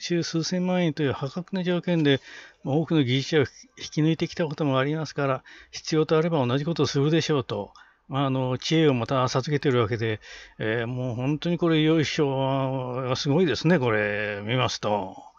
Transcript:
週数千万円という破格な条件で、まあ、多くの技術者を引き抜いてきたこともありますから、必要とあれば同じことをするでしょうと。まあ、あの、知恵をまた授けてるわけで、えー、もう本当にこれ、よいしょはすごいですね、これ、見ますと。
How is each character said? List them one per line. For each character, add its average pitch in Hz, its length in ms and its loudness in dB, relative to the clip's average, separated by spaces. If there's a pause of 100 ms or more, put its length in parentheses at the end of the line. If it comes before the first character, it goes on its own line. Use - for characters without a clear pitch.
週 170 240 -2
数 165 180 -2
千 180 240 -2
万 180 180 0
円 160 80 2
と 151 120 -2
い 139 40 2
う 120 40 0
破 139 160 -6
格 175 260 -8
な 185 80 -2
条 175 180 0
件 170 220 0
で、 139 180 4 (420)
ま 139 100 -4
あ、 - 20 2
多 160 120 0
く 170 80 0
の 151 80 4
技 123 140 2
術 135 140 -2
者 165 80 2
を - 20 6 (380)
引 - 120 -14
き 156 120 0
抜 156 80 4
い 160 60 0
て 170 120 -4
き - 60 -14
た 170 120 -2
こ 143 80 -8
と 156 100 -4
も 135 140 2
あ 131 60 2
り 147 100 -2
ま 156 120 -4
す - 80 -16
か 143 120 -2
ら、 135 180 -2 (260)
必 - 240 -6
要 156 120 4
と 160 100 2
あ 156 60 4
れ 170 80 0
ば 151 140 2
同 120 140 2
じ 147 60 -2
こ 165 100 -2
と 151 80 0
を 131 40 4
す 143 120 -2
る 143 120 4
で 160 100 4
し - 100 -4
ょ 151 80 2
う 123 60 -2
と。 101 280 -8 (360)
ま 139 140 -2
あ、 143 40 2
あ 135 40 0
の、 127 280 -2
知 - 180 -2
恵 160 120 6
を 135 60 6
ま 117 120 0
た 131 220 0
授 139 260 -2
け 143 60 -2
て 147 100 0
る 123 100 2
わ 107 80 0
け 113 80 -2
で、 110 240 -4 (380)
え 117 260 -2
ー、 - 20 -4
も 127 260 -6
う - 20 -6
本 135 240 -2
当 170 120 -4
に 170 80 0
こ 175 100 0
れ、 160 120 4
よ 156 200 4
い 143 40 2
し - 160 -2
ょ 139 160 2
は 131 800 -2
す - 120 -4
ご 139 120 4
い 185 60 4
で 127 100 2
す - 120 0
ね、 175 100 6
こ 123 140 2
れ、 104 520 -2
見 117 120 -2
ま 123 120 2
す - 120 -6
と。 101 360 -2 (220)